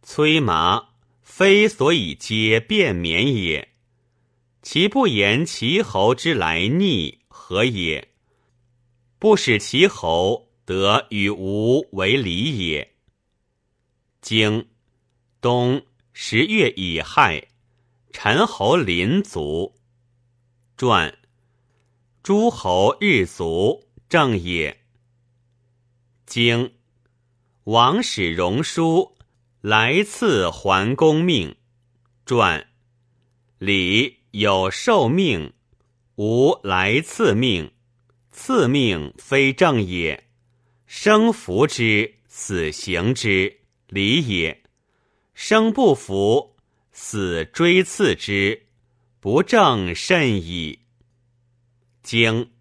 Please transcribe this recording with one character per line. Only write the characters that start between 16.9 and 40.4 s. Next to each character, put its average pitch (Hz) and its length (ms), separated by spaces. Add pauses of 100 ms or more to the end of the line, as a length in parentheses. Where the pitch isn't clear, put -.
亥， 92 460 (680)
陈 143 340
侯 127 300
临 110 460
卒。 80 520 (1000)
传。 101 400 (1080)
诸 208 280
侯 95 500
日 151 240
卒， 87 640 (200)
正 135 300
也。 85 420 (1500)
经。 120 480 (880)
王 123 380
使 87 300
荣 90 300
书 165 540 (460)
来 113 400
赐 139 480
桓 98 440
公 156 300
命。 117 320 (680)
传。 98 420 (880)
礼 98 600 (120)
有 98 400
受 185 380
命， 127 460 (600)
无 120 460
来 98 380
赐 160 340
命。 104 380 (580)
赐 214 380
命 107 500
非 135 340
正 139 300
也。 85 460 (580)